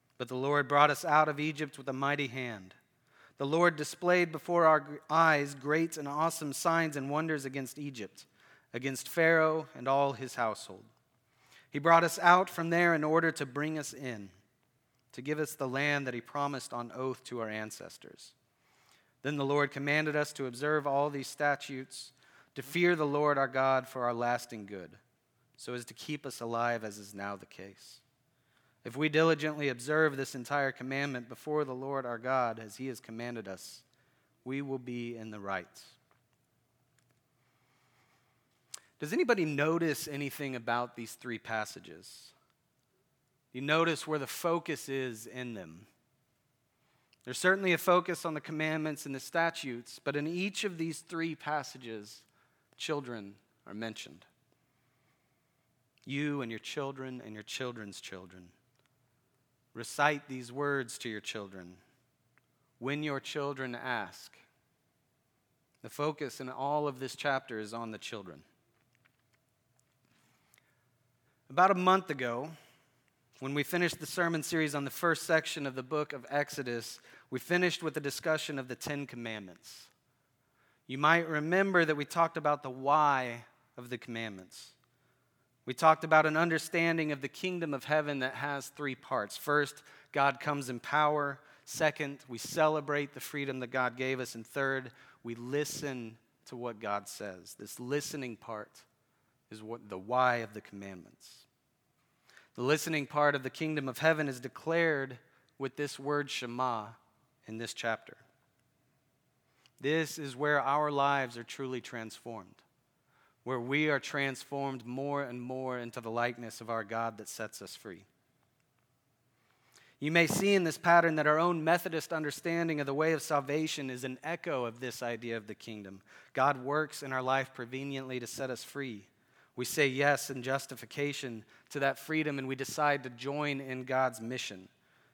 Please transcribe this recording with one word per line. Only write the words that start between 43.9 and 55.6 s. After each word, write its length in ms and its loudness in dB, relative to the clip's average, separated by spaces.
where 140 0
the 80 -6
focus 600 -2
is 380 -4
in 300 -8
them. 320 -14
There's 160 -8
certainly 340 4
a 40 4
focus 460 4
on 120 -2
the 60 -6
commandments 640 -4
and 100 -6
the 40 -6
statutes, 800 -4
but 160 -2
in 120 -2
each 360 -4
of 140 -4
these 240 -4
three 320 -4
passages, 880 -6
children 600 -6
are 80 -14
mentioned. 540 -10